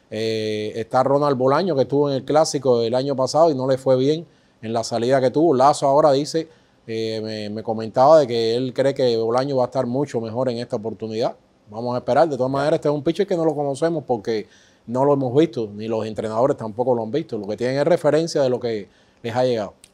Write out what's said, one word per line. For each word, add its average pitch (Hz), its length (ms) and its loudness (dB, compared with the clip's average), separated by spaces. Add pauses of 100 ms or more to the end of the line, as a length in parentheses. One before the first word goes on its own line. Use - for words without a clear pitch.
(120)
Eh, 107 640 -4
está 120 280 0
Ronald 143 320 2
Bolaño, 143 400 2
que 135 60 4
estuvo 143 280 0
en 139 60 -2
el 131 100 -6
Clásico 135 560 2
el 113 120 0
año 135 220 -2
pasado 147 340 2
y 147 60 0
no 127 120 -2
le 135 100 2
fue 131 200 2
bien 151 280 0 (360)
en 110 100 -8
la 113 120 -2
salida 123 360 0
que 127 120 2
tuvo. 156 240 2
Lazo 143 320 4
ahora 147 240 6
dice, 156 360 -2 (380)
eh, 110 380 -6
me, 107 260 -8
me 107 140 -8
comentaba 113 560 4
de 139 80 2
que 117 280 0
él 127 180 -2
cree 139 200 0
que 127 240 0
Bolaño 123 400 0
va 123 60 2
a - 20 2
estar 127 220 -2
mucho 127 340 -4
mejor 113 280 -4
en 117 100 -4
esta 120 160 -8
oportunidad. 110 600 -6 (340)
Vamos 120 260 -6
a - 40 -4
esperar. 135 300 4
De 139 80 -4
todas 127 140 -2
maneras, 143 240 0
este 156 120 -2
es 147 60 2
un 147 100 -6
pitcher 170 240 -2
que 190 80 -2
no 165 100 0
lo 156 100 0
conocemos 147 500 -4
porque 113 420 -4 (400)
no 123 160 0
lo 143 100 4
hemos 131 220 -2
visto, 143 380 2
ni 107 140 -10
los 110 180 -2
entrenadores 113 500 -2
tampoco 120 400 -2
lo 113 80 -2
han 110 80 -8
visto. - 260 -6
Lo 101 100 -8
que 104 100 -6
tienen 127 200 -2
es 143 80 0
referencia 160 560 2
de 131 80 2
lo 120 100 0
que 110 280 -6 (340)
les 113 140 -8
ha 127 80 2
llegado. 113 300 -2 (200)